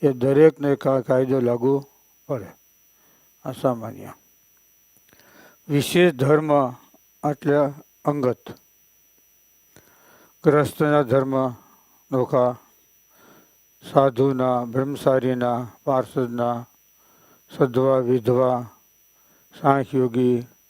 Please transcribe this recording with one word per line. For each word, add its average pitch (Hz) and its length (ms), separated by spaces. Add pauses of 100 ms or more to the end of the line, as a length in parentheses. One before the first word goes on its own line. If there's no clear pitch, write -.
એ 139 100
દરેકને 139 640
કા-, 135 240
કાયદો 131 400
લાગુ 123 440 (440)
પડે. 113 180 (1000)
આ 139 80
સામાન્ય. 117 600 (1600)
વિશેષ 165 440
ધર્મ 143 580 (600)
એટલે 147 260 (480)
અંગત. 135 460 (1900)
ગ્રહસ્થના 147 580
ધર્મ 131 460 (640)
નોખા, 123 440 (1400)
સાધુના, 127 720
બ્રહ્મચારીના, 123 1000 (180)
પાર્ષદના, 120 840 (920)
સધવા, 131 420
વિધવા, 123 680 (960)
સાંખ્યોગી, 127 840 (240)